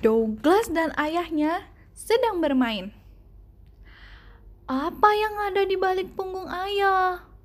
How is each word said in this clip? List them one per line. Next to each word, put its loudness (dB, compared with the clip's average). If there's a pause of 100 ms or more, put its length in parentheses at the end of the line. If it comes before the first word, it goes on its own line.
Douglas 2
dan 0
ayahnya -2 (240)
sedang 0
bermain. 0 (1800)
Apa 0
yang -2
ada -2
di 0
balik -2
punggung -8
ayah? 0 (240)